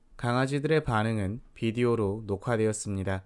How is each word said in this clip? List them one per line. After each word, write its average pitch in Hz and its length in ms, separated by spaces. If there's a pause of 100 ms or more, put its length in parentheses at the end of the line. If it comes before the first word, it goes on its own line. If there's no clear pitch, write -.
(180)
강아지들의 139 680
반응은 110 580 (120)
비디오로 113 720
녹화되었습니다. 101 1000